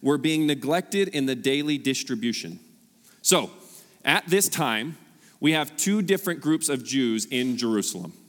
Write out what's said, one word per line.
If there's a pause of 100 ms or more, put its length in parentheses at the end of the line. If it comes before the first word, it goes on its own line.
"were
being
neglected
in
the
daily
distribution." (640)
So (520)
at
this
time, (440)
we
have
two
different
groups
of
Jews
in
Jerusalem (140)